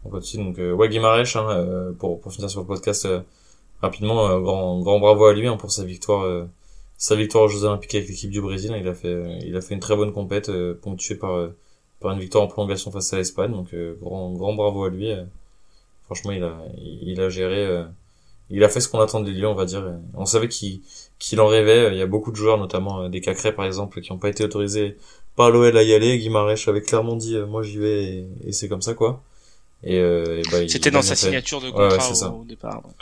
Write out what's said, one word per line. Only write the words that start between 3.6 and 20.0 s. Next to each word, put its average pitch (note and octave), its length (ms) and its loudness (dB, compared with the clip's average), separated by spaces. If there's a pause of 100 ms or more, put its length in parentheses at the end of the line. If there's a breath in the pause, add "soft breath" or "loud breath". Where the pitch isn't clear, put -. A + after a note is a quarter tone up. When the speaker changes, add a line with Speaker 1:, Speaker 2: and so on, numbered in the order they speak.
Speaker 1:
rapidement, G#2 440 0
euh, F#2 120 2
grand, F#2 400 0
grand G2+ 200 4
bravo G#2 260 8
à G#2 100 12
lui, A2+ 120 -2
hein, A2 100 -2
pour F#2+ 140 -12
sa G2+ 120 -4
victoire, F#2+ 400 -2
euh, F2 240 -4 (500)
sa - 180 0
victoire G#2+ 280 4
aux G#2+ 60 6
Jeux G#2 160 -2
Olympiques G2+ 280 -2
avec G2 160 -4
l'équipe G2 220 -10
du G2+ 100 -4
Brésil. G2 320 -6
Hein, G#2+ 60 -6
il F#2 80 -6
a F2 80 -4
fait, F2 140 -8
euh, F2 360 -6
il F2 100 -8
a F#2 60 -4
fait G2+ 140 -8
une F#2+ 40 -6
très G#2 160 0
bonne G#2 160 0
compète, G2+ 380 -6
euh, F2+ 320 -4
ponctuée F#2+ 320 -10
par, F#2 220 -4
euh, F2 200 -4 (440)
par F#2+ 140 -4
une G2+ 60 -6
victoire G2 240 2
en G2+ 40 0
prolongation G2 420 -4
face F#2+ 240 -6
à G2 40 -2
l'Espagne. F#2 340 -2
Donc, F2+ 240 -8
euh, E2+ 260 -8
grand, F2+ 300 -8
grand F#2+ 240 -4
bravo G#2 300 0
à F#2 40 -2
lui. G2 220 -6
Euh, F#2 120 -8 (800)
franchement, - 260 -10
il F#2+ 100 -6
a, E2 160 -6 (200)
il, D#2+ 320 -12
il F#2 120 -4
a F#2+ 80 0
géré, F#2 360 -2
euh, F2 180 -2 (680)
il G2 140 4
a G#2 60 8
fait B2 100 0
ce - 80 -2
qu'on A2+ 140 0
attendait G#2+ 300 0
de F#2+ 60 -6
lui, G2 80 -2
on G#2+ 80 0
va F#2+ 120 -2
dire. F#2+ 200 -6
Et F2 120 -10 (180)